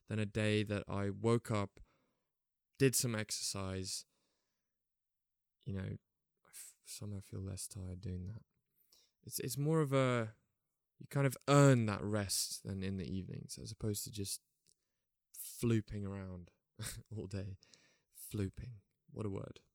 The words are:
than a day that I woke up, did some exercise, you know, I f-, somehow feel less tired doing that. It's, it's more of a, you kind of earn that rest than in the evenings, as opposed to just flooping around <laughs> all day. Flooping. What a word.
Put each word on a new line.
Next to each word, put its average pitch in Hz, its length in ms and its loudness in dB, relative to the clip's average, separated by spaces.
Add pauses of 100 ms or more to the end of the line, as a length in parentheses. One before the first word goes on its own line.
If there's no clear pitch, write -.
than 110 120 0
a 107 60 0
day 107 360 4
that 104 260 -2
I 101 220 -2
woke 113 400 2
up, 104 300 -2 (960)
did 135 160 6
some 117 220 0
exercise, 95 880 -4 (1600)
you 101 80 -6
know, 95 100 -2
I 101 160 -4 (540)
f-, - 220 -18 (100)
somehow 104 340 -10
feel 98 220 -8
less 98 260 -6
tired 92 340 -8
doing 92 280 -6
that. 107 140 -10 (840)
It's, - 160 -6
it's 123 180 -4
more 156 220 4
of 139 120 2
a, 123 420 2 (640)
you - 100 -18
kind 139 160 4
of 123 100 0 (120)
earn 139 380 10
that 101 140 0
rest 101 640 -2
than 98 200 -4
in 95 120 -2
the 92 160 -4
evenings, - 480 -6
as 110 120 -10
opposed 107 320 -2
to - 80 -8
just 101 280 -6 (920)
flooping 107 720 -2
around 92 460 -10 (260)
<laughs> 107 320 -10
all 107 160 -8
day. 95 300 -6 (580)
Flooping. 110 600 -6 (380)
What 110 140 -6
a 101 40 -4
word. - 280 -8 (160)